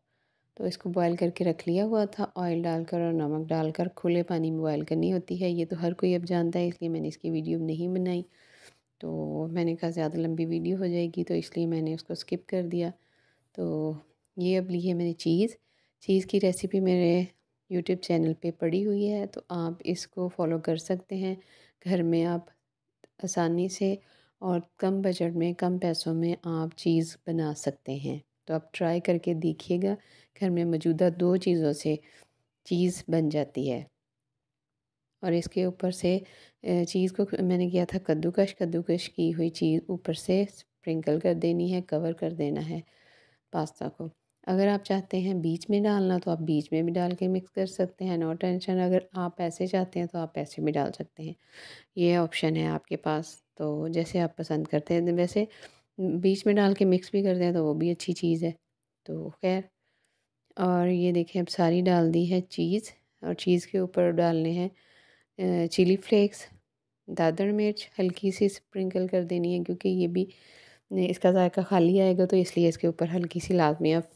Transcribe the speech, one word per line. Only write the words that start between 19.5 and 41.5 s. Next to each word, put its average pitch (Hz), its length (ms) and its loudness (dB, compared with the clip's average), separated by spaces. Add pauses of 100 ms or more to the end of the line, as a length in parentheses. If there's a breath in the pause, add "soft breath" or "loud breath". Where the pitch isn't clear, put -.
आप 170 360 -4
इसको 180 420 -4
फॉलो 165 300 -2
कर 160 180 -2
सकते 185 400 -6
हैं। 190 200 -4 (500 loud breath)
घर 180 160 2
में 165 220 2
आप 175 220 -2 (800)
आसानी 175 440 0
से 196 300 -2 (440 soft breath)
और 175 200 0 (160)
कम 190 240 0
बजट 175 300 0
में, 170 220 0
कम 180 240 0
पैसों 165 360 -2
में 170 300 0
आप 160 280 -4
चीज़ 165 440 0 (100)
बना 165 260 -2
सकते 139 400 -6
हैं। 139 300 -6 (240)
तो 160 80 -4
आप 160 200 -6
ट्राई 175 260 0
करके 175 340 0
देखिएगा। 175 640 -2 (460 soft breath)
घर 185 80 0
में 170 140 2
मौजूदा 170 460 2
दो 175 260 2
चीज़ों 170 360 2
से 151 260 -2 (680 loud breath)
चीज़ 180 440 0
बन 160 200 2
जाती 139 380 -2
है। 127 180 -4 (1400)
और 175 100 2
इसके 170 300 0
ऊपर 180 260 -2
से, 185 340 0 (400 loud breath)
अ, 175 200 2
चीज़ 185 360 0
को 196 220 0
मैंने 180 280 2
किया 180 140 2
था - 140 -4
कद्दूकश, 180 600 2
कद्दूकश 170 500 -2
की 165 220 0
हुई 165 200 0
चीज़ 160 380 0
ऊपर 175 260 -4
से 190 300 0
स्प्रिंकल 160 760 -4
कर 175 140 2
देनी 170 360 0